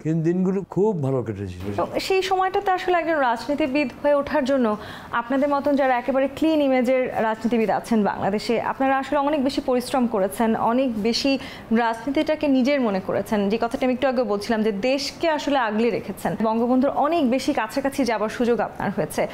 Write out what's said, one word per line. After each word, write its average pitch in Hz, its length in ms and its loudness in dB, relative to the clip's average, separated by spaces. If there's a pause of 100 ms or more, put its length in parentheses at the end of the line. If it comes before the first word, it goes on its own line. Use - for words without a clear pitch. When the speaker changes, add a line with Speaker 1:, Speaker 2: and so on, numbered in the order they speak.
Speaker 1:
কিন্তু 160 220 0
দিনগুলো 185 460 0
খুব 185 320 0
ভালো 131 200 0
কেটেছিল। 101 540 -6
Speaker 2:
তো - 240 -4
সেই 381 220 0
সময়টাতে 381 480 0
আসলে 359 260 0
একজন 330 180 0
রাজনীতিবিদ 269 720 0 (140)
হয়ে 294 120 4
ওঠার 285 300 0
জন্য 240 320 2 (340)
আপনাদের 262 380 0
মতন 285 280 2
যারা 262 220 4
একেবারে 269 300 0
clean 302 320 2
ইমেজের 254 600 2
রাজনীতিবিদ 220 480 0
আছেন 196 340 2
বাংলাদেশে, 196 560 0
আপনারা 269 380 0
আসলে 285 200 -2
অনেক 285 260 0
বেশি 277 160 0
পরিশ্রম 247 460 0
করেছেন, 220 500 0
অনেক 233 460 0
বেশি 247 360 0 (340)
রাজনীতিটাকে 277 760 0
নিজের 269 320 4
মনে 196 200 0
করেছেন। 196 480 0
যে 220 120 0
কথাটা 233 260 -2
আমি 254 80 2
একটু 262 140 0
আগে 254 140 0
বলছিলাম 208 400 -2
যে 220 100 2
দেশকে 269 560 -2
আসলে 285 300 0
আগলে 226 320 2
রেখেছেন, 185 520 -4
বঙ্গবন্ধুর 240 480 2
অনেক 294 400 2
বেশি 262 220 0
কাছাকাছি 269 520 -2
যাবার 220 240 0
সুযোগ 226 320 2
আপনার - 300 -2
হয়েছে। 160 440 -2